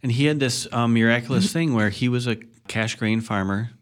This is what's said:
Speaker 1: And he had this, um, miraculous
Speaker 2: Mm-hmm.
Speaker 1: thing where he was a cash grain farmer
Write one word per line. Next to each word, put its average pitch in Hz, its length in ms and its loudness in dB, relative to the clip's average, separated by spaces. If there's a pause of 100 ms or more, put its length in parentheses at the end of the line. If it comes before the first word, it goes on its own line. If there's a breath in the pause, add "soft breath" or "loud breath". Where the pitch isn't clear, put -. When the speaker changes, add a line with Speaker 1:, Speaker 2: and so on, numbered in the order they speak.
Speaker 1:
And 127 100 -2
he 135 140 2
had 151 140 2
this, 127 340 -2
um, 117 200 2
miraculous 117 520 2
Speaker 2:
Mm-hmm. - 80 -2
Speaker 1:
thing 165 200 0
where 107 160 2
he 123 200 -2
was 123 180 -2
a 113 100 -2 (300)
cash 113 280 -4
grain 110 260 0
farmer 104 500 -2 (100)